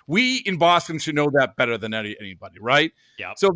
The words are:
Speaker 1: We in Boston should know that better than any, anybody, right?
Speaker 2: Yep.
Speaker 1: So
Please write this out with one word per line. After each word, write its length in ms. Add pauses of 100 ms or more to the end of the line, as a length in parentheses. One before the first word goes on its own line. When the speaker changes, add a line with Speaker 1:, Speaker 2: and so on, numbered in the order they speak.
Speaker 1:
We 380
in 120
Boston 420
should 160
know 180
that 220
better 240
than 160
any, 240
anybody, 400
right? 320 (260)
Speaker 2:
Yep. 200
Speaker 1:
So 180